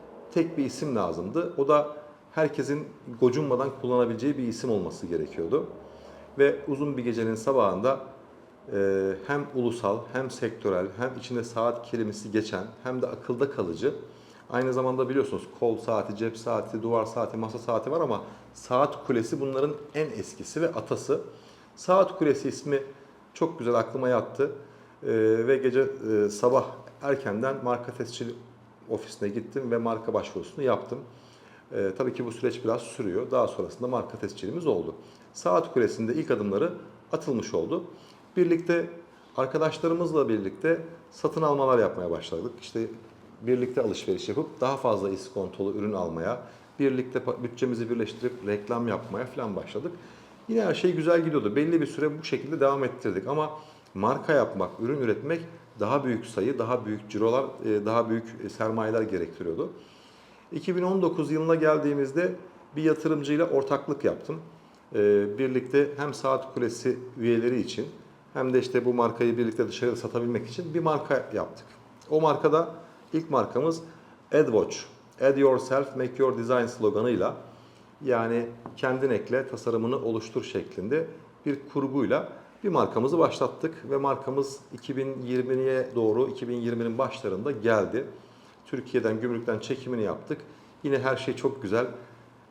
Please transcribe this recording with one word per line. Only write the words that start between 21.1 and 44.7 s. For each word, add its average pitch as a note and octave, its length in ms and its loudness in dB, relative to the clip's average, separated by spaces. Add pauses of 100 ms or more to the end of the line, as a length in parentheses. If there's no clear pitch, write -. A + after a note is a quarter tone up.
Saat F#3 420 4
kulesi C#3 320 2
ismi C#3 340 -2 (500)
çok - 260 -2
güzel A#2+ 160 2
aklıma B2+ 340 0
yattı. B2+ 420 2 (520)
E, - 40 -4 (400)
ve C3+ 100 6
gece, B2+ 220 2
e, G#2+ 500 2
sabah B2 360 4 (360)
erkenden C3 640 -2
marka B2 300 -2
tescil A#2 360 -8 (600)
ofisine G#2 400 -4
gittim A#2 420 -4
ve A#2 60 2
marka A2+ 360 -2
başvurusunu G2+ 520 -2
yaptım. B2 340 0 (720)
E, G2+ 260 0
tabii B2+ 160 0
ki B2 120 -4
bu A#2 60 -6
süreç - 320 -2
biraz A2 180 0
sürüyor. G2+ 500 -4
Daha B2 160 4
sonrasında G2 400 -6
marka B2 300 -4
tescilimiz G#2+ 500 -6
oldu. E2+ 280 2 (380)
Saat E3+ 400 2
kulesinde A2+ 400 2
ilk D#3 180 0
adımları G#2+ 420 2 (380)
atılmış C3+ 420 -2
oldu. E2+ 300 0 (540)
Birlikte, E3+ 520 4 (480)
arkadaşlarımızla D#3 920 2
birlikte A2+ 520 2 (300)
satın - 300 -2
almalar C#3 380 4
yapmaya F2+ 320 2
başladık. E2 400 -4 (100)
İşte A2+ 260 -4 (540)
birlikte B2 400 0
alışveriş F#2+ 480 -2
yapıp - 320 -4
daha C3 160 2